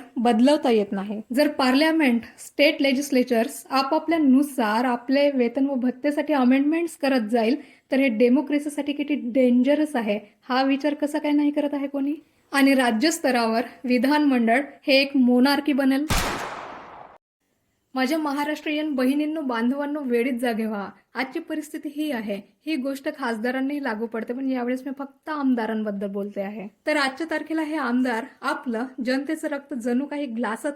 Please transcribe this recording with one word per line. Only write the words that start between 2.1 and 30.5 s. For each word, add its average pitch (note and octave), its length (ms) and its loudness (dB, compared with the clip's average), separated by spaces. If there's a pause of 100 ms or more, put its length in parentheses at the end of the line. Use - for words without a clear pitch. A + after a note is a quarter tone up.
स्टेट C#4+ 420 2
लेजिस्लेचर्स B3+ 880 0
आपापल्यानुसार C4+ 1160 2
आपले C4+ 460 2
वेतन B3+ 340 0
व C#4 80 -2
भत्तेसाठी C#4+ 600 0
अमेंडमेंट्स C#4+ 640 2
करत C4 340 0
जाईल, A#3 240 2 (360)
तर C4 60 2
हे C#4 100 4
डेमोक्रेसीसाठी C#4+ 840 2
किती D4 220 -4
डेंजरस B3+ 800 2
आहे, G#3+ 240 -2 (300)
हा B3+ 140 2
विचार C#4 300 0
कसा D4 260 -4
काय D4 120 -2
नाही D4 200 2
करत D4 220 -2
आहे C#4 140 -4
कोणी? C#4 260 -4 (380)
आणि C4+ 220 6
राज्य B3+ 380 2
स्तरावर A#3+ 500 0 (220)
विधानमंडळ B3+ 800 4 (260)
हे C#4+ 60 4
एक C#4 240 4
मोनार्की C4+ 560 4
बनेल. C4+ 320 2 (1900)
माझ्या C4 240 0
महाराष्ट्रीयन D4+ 800 -4
बहिणींनो, D4 460 0
बांधवांनो, C#4 640 -2
वेळीच A#3+ 320 0
जागे A#3 300 -2
व्हा. G3+ 240 -6 (240)
आजची C4 260 -6
परिस्थिती D#4 560 -10
ही D4+ 160 -4
आहे. G#3 300 -6 (240)
ही D#4 100 -4
गोष्ट C#4 420 -6
खासदारांनाही C4 640 -4
लागू A3+ 220 -4
पडते, A3+ 280 -6
पण C4 160 -4
यावेळेस B3+ 360 -2
मी C#4 140 -8
फक्त - 300 -14
आमदारांबद्दल A3 800 -2
बोलते G3+ 340 -6
आहे. G3+ 260 -10 (200)
तर D4+ 100 0
आजच्या C4+ 340 -2
तारखेला D#4 300 -4
हे D#4 140 -4
आमदार B3 500 -2 (160)
आपलं B3+ 440 -4 (200)
जनतेचं C#4+ 420 -4
रक्त C#4+ 260 -8
जणू B3 320 -2
काही D4 200 -6
ग्लासात B3 500 -6